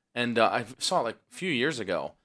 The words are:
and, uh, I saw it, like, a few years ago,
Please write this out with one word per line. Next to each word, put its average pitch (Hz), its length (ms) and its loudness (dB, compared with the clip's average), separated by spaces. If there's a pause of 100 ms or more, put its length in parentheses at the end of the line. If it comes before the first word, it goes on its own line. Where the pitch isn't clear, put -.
(160)
and, 120 240 0
uh, 107 120 8
I 117 140 -2 (140)
saw 180 220 0
it, - 20 0
like, 113 120 -4 (160)
a - 40 -20
few 185 160 -4
years 131 280 0
ago, 85 340 -4 (120)